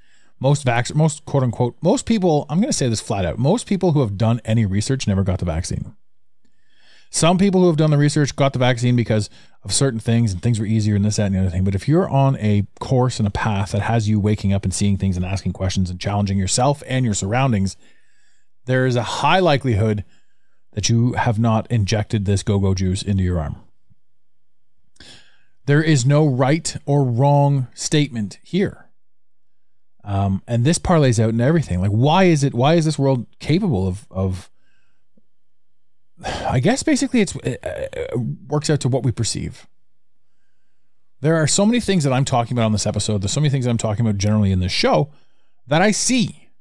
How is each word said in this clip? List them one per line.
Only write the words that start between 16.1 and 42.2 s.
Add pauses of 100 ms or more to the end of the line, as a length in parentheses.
yourself
and
your
surroundings, (880)
there
is
a
high
likelihood (680)
that
you
have
not
injected
this
go-go
juice
into
your
arm. (2000)
There
is
no
right (100)
or
wrong
statement
here. (1160)
Um,
and
this
parlays
out
in
everything.
Like,
why
is
it,
why
is
this
world (140)
capable
of,
of, (1700)
I
guess
basically
it's,
it,
it (300)
works
out
to
what
we
perceive. (1500)
There
are
so
many
things
that
I'm